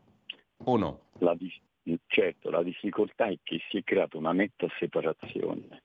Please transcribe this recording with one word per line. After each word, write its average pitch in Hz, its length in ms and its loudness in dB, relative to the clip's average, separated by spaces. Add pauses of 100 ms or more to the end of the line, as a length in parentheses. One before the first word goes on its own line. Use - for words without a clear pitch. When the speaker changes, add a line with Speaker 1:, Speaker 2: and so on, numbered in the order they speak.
(640)
Speaker 1:
o 123 120 4
no? 80 240 0 (180)
Speaker 2:
La 85 160 6
dis-, 85 260 -10 (460)
certo, 87 440 0
la 82 140 2
difficoltà 104 600 -2
è 90 180 -2
che 82 240 -4
si - 80 -4
è - 80 -4
creata 92 320 2
una 80 160 0
netta 92 340 0 (140)
separazione - 1040 -4